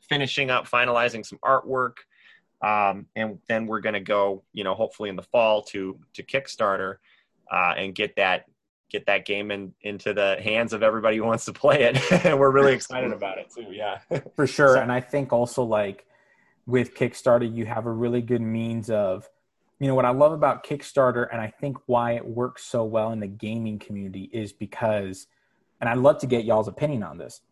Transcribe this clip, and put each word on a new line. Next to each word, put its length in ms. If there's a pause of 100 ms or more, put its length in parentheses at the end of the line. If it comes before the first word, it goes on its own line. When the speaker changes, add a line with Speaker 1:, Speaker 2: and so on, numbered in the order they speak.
Speaker 1:
finishing 400
up, 180
finalizing 580
some 200
artwork. 520 (640)
Um, 540
and 320
then 200
we're 140
gonna 200
go, 420 (100)
you 100
know, 100
hopefully 360
in 60
the 80
fall 400
to, 360 (140)
to 100
Kickstarter, 760 (540)
uh, 260
and 180
get 220
that, 280 (440)
get 180
that 180
game 240
in, 320
into 320
the 300
hands 280
of 120
everybody 340
who 60
wants 220
to 80
play 300
it. 140 (140)
<laughs> 140
And 140
we're 120
really 220
excited 380
about 280
it 120
too. 200
Yeah. 280 (180)
<laughs> 180
Speaker 2:
For 100
sure. 300
Speaker 1:
So 60
Speaker 2:
And 100
I 100
think 320
also, 300
like, 420 (600)
with 260
Kickstarter, 580
you 140
have 220
a 40
really 300
good 200
means 500
of, 360 (520)
you 80
know, 80
what 100
I 60
love 200
about 320
Kickstarter, 680
and 100
I 60
think 300 (100)
why 240
it 140
works 400
so 180
well 280
in 80
the 80
gaming 520
community 520
is 220
because, 720 (560)
and 80
I'd 80
love 220
to 80
get 180
y'all's 240
opinion 340
on 140
this. 240 (100)